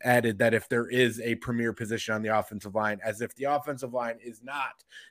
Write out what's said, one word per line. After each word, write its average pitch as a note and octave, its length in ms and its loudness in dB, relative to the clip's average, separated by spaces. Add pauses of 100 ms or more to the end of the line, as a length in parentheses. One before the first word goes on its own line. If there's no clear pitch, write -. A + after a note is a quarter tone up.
added A#2+ 360 4
that A2+ 160 6
if G#2+ 140 2
there A#2 200 0
is A#2+ 320 2
a A#2 140 0
premier A#2 400 -2
position A2 400 -4
on G#2+ 80 -2
the A2 160 2
offensive G#2 360 -4
line, G#2+ 300 0
as G#2+ 160 -4
if A#2 140 -6
the C3+ 100 -6
offensive C#3+ 480 -2
line A#2 320 -4
is A2+ 180 -14
not C3+ 420 -8 (260)